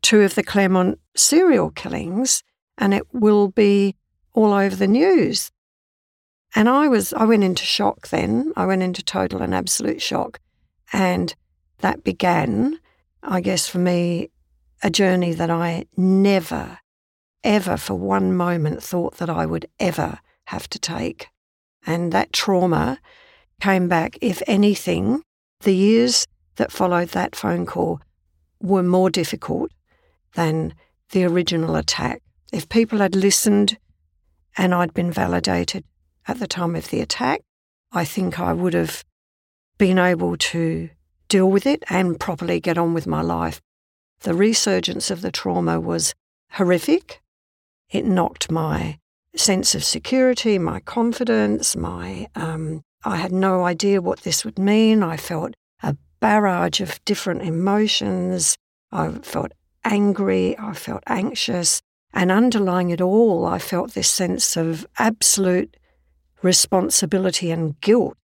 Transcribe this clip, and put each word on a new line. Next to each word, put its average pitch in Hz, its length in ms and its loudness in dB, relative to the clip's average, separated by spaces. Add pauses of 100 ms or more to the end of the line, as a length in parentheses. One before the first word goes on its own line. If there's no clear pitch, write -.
two 214 200 6
of 196 120 4
the 202 80 0
Claremont 190 560 2 (160)
serial 277 560 4
killings, - 720 -4 (340)
and 202 160 2
it - 200 0
will 208 360 4
be 202 460 4 (400)
all 214 180 4
over 196 240 2
the 196 120 0
news." 262 600 2 (1040)
And 220 120 6
I 285 180 4
was, 220 260 2
I 220 120 0
went 220 180 4
into 185 220 0
shock - 440 -2
then. 233 480 0
I 185 80 0
went 190 200 0
into 185 180 -4
total 190 400 -2
and - 100 -2
absolute - 480 -2
shock. - 380 -4 (540)
And 180 420 -2 (440)
that - 260 -4
began, 185 760 -2 (460)
I 185 160 -2
guess, 185 260 -2
for - 120 -6
me, 175 520 0 (500)
a 208 80 -2
journey 180 460 2
that 170 160 -2
I 170 360 -2 (100)
never, 185 840 2 (640)
ever 190 340 2
for - 180 -6
one 190 420 0
moment 175 480 -2
thought - 320 -4
that 175 120 -6
I 165 180 -2
would 160 200 -6 (140)
ever - 400 -2 (240)
have - 260 -12
to - 80 -10
take. - 480 -8 (580)
And 170 280 -2
that 196 200 0
trauma 180 680 0 (600)
came 185 280 2
back. 165 320 0
If 190 260 -2
anything, 208 760 0 (380)
the 190 120 4
years 226 500 4 (300)
that - 160 -4
followed 175 380 0
that 185 260 -4
phone 175 320 -4
call 170 340 -4 (600)
were 185 240 2
more 185 260 4
difficult - 600 -4 (640)
than 160 360 -2 (380)
the 185 140 2
original 165 500 0
attack. - 480 -4 (300)
If 185 160 -8
people 220 320 2
had 190 160 2
listened 202 600 2 (800)
and 185 160 2
I'd 175 220 0
been 175 160 -2
validated 180 720 -2 (440)
at 254 120 -6
the 220 80 -6
time 170 280 -4
of - 140 -8
the - 140 -4
attack, - 400 -4 (500)
I 175 140 -2
think 180 340 -6
I 175 140 -2
would 175 180 -2
have 165 320 -4 (720)
been 185 220 4
able 175 400 2
to 165 500 -4 (400)
deal 190 220 4
with 196 160 2
it 294 240 0
and 180 280 0
properly 175 420 -4
get 170 180 -2
on 170 160 0
with 160 120 -4
my 156 140 -2
life. 165 400 -4 (600)
The 185 120 -4
resurgence 185 800 0
of 175 100 -6
the 185 100 -6
trauma 175 480 -2
was 165 360 -4 (380)
horrific. 185 680 0 (680)
It - 160 -4
knocked 185 440 0
my 156 480 -4 (380)
sense - 380 0
of 143 100 -4
security, 254 720 0
my 160 220 -2
confidence, 226 960 -2
my, 127 580 -8
um, 160 480 -6 (220)
I - 120 -4
had 180 160 -4
no 185 320 2
idea 190 360 0
what 175 200 -4
this - 260 -4
would 214 120 -8
mean. 214 440 4
I 165 160 -4
felt 165 340 -6 (300)
a 143 120 -2 (260)
barrage 190 600 2
of 175 240 -8
different - 380 -4
emotions. 185 1120 0 (340)
I 80 200 -2
felt - 420 -8 (320)
angry, 196 720 0
I 214 140 -10
felt - 340 -10
anxious, - 760 -2 (320)
and 180 180 2
underlying 196 560 2
it 170 140 -2
all, 190 420 4
I 175 140 -2
felt 185 340 -6
this - 160 -2
sense - 480 -2
of 165 300 -4 (120)
absolute 202 800 0 (640)
responsibility 185 1080 0
and 160 300 -4
guilt - 380 2 (220)